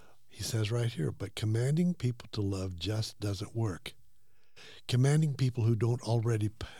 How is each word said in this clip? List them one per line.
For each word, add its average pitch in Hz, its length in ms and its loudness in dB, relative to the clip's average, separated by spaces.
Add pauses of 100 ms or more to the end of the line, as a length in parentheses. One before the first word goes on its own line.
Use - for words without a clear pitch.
(280)
He - 140 -10
says 110 300 0
right 120 200 0
here, 78 200 -2
"But - 240 -8
commanding 135 580 2
people 123 380 -2
to - 80 -2
love 95 360 -2
just 107 440 -2
doesn't 101 340 -4
work." 110 400 -2 (920)
Commanding 143 480 6
people 123 300 2
who 117 100 6
don't 117 280 2
already 113 480 2
p-, - 160 -10 (140)